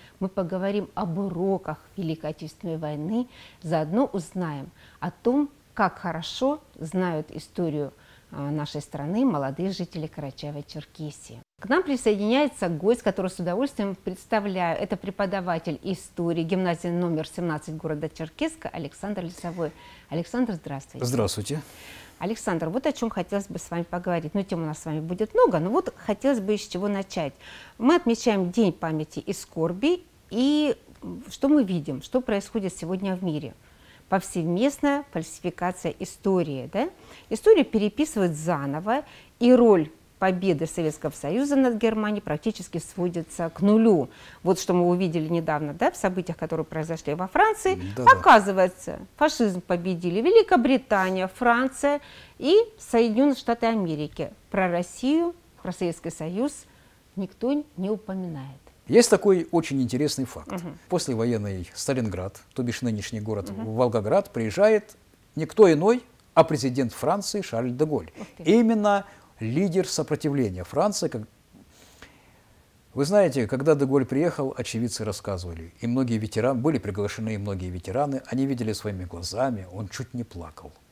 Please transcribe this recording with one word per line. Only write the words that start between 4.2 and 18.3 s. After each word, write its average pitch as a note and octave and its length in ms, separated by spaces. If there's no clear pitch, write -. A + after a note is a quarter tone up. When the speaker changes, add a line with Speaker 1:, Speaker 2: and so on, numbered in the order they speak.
Speaker 1:
о F3+ 120
том, C#4+ 380
как F#3+ 240
хорошо G3+ 600
знают E3 540
историю, D3+ 640
а, C#3+ 160
нашей D3 300
страны D#3+ 460
молодые D#3 460
жители E3+ 420
Карачаево-Черкесии. D3 1300
К G3+ 60
нам D#4 160
присоединяется A#3 840
гость, F3+ 320
который F#3 280
с - 100
удовольствием G3 540
представляю. F#3 840
Это G#3 160
преподаватель F3+ 880
истории E3+ 600
гимназии F3+ 440
номер E3+ 400
семнадцать D#3+ 480
города D#3 320
Черкесска E3 600